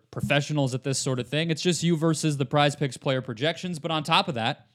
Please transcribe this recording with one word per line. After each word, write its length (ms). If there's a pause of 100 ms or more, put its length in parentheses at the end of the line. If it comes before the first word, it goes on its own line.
professionals 640
at 100
this 160
sort 200
of 80
thing. 240
It's 100
just 220
you 140
versus 400
the 80
Prize 320
Picks 180
player 260
projections. 560
But 140
on 120
top 260
of 60
that, 380